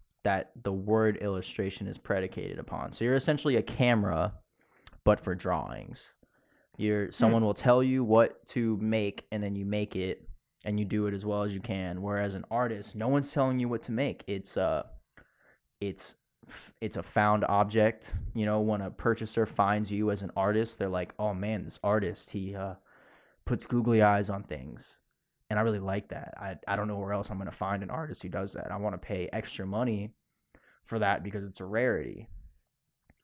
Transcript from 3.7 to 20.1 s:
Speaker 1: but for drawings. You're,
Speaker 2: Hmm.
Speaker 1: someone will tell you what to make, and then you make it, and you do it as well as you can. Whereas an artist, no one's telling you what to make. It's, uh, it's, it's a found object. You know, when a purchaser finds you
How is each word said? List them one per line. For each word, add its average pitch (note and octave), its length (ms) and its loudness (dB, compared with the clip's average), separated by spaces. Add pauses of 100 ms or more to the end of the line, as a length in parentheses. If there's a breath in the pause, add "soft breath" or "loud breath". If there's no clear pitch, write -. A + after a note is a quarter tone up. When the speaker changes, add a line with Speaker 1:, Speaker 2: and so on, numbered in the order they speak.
Speaker 1:
but G#2 180 6
for F#2 120 -2
drawings. C2+ 760 -4 (680 soft breath)
You're, G#2 280 2
Speaker 2:
Hmm. - 60 -8
Speaker 1:
someone A2+ 340 4
will G#2 80 2
tell B2+ 300 6
you C3 200 2
what A2 440 6
to A2+ 300 0
make, G#2+ 540 -2
and G#2 120 -4
then G2+ 120 -4
you G2 100 -4
make G#2 300 -2
it, F#2 320 -4 (360)
and G#2 160 0
you G#2 60 2
do G#2 200 0
it G2+ 80 0
as G2 140 -4
well G#2 160 0
as G#2 100 -2
you G2 80 -4
can. F#2 400 -4
Whereas G2+ 320 -2
an F#2+ 160 -8
artist, A2+ 460 -2
no A2 120 -2
one's C#3 240 2
telling C3 280 2
you B2 100 0
what A#2 140 -2
to - 80 -8
make. A#2 340 -2
It's, G2 320 -6
uh, D#2+ 240 2 (960 soft breath)
it's, - 360 -8 (680 loud breath)
it's A2 160 -6
a - 60 -6
found G#2+ 420 4
object. G#2+ 600 4 (280)
You A2 120 0
know, G#2+ 160 2
when G#2 200 0
a F#2+ 80 -6
purchaser A2+ 560 0
finds G#2 460 2
you G#2 200 2